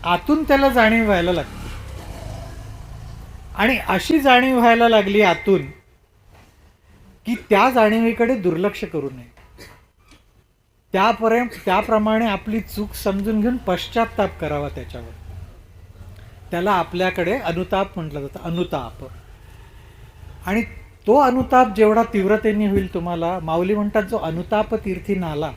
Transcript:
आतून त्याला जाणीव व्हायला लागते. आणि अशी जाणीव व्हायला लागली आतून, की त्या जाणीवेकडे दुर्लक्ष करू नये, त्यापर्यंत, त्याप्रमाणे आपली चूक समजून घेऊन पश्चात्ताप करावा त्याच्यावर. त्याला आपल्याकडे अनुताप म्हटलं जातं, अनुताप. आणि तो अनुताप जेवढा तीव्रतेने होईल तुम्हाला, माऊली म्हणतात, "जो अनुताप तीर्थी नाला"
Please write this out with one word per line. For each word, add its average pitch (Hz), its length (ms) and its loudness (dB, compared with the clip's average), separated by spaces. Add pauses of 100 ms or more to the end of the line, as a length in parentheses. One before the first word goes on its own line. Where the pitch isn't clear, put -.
आतून 226 400 0
त्याला 277 260 4
जाणीव 226 360 4
व्हायला 180 280 2
लागते. - 300 -6 (1900)
आणि 226 220 2
अशी 190 420 0
जाणीव 262 380 4
व्हायला 233 320 6
लागली 208 320 4
आतून, 185 400 2 (1600)
की 233 100 -2 (140)
त्या 208 200 6
जाणीवेकडे 226 640 2
दुर्लक्ष 180 480 -2
करू 156 260 -6
नये, 123 220 -16 (1600)
त्यापर्यंत, 226 560 2 (160)
त्याप्रमाणे 214 600 0
आपली 208 320 -4
चूक 202 340 -8
समजून 202 480 -2
घेऊन 247 160 0
पश्चात्ताप 202 840 -2
करावा 143 280 -4
त्याच्यावर. 120 420 -14 (1400)
त्याला 185 200 0
आपल्याकडे 180 680 -2
अनुताप 185 600 -4
म्हटलं 147 220 -8
जातं, 139 180 -12
अनुताप. 165 680 -6 (1400)
आणि 208 160 0 (460)
तो 240 120 6
अनुताप 254 560 4
जेवढा 214 280 6
तीव्रतेने 208 640 2
होईल 196 260 0
तुम्हाला, 175 460 -4
माऊली 170 360 0
म्हणतात, 208 280 0
"जो 202 140 -4
अनुताप 180 580 -2
तीर्थी 196 400 -4
नाला" 156 420 -4